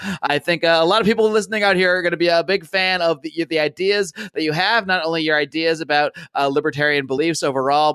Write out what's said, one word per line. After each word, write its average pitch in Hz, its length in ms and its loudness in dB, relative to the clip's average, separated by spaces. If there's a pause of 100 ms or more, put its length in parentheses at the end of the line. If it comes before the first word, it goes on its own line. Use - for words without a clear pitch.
(240)
I 143 160 0
think, 165 240 -2
uh, 165 180 4
a 165 40 4
lot 196 140 4
of 208 60 0
people 214 240 4
listening 214 320 -2
out 196 140 2
here 180 200 2
are 185 60 -2
gonna 170 160 -2
be 170 100 2
a 170 160 4
big 175 220 -2
fan 185 380 -2
of 160 180 0
the, 160 260 -6
the 160 120 -2
ideas 185 540 -2 (200)
that 160 80 -6
you 156 100 -2
have, 196 360 0
not 185 180 -2
only 165 160 -2
your 156 160 0
ideas 156 420 -2
about, 147 340 0 (200)
uh, 139 140 0
libertarian 147 580 0
beliefs 151 380 -2
overall, 143 520 0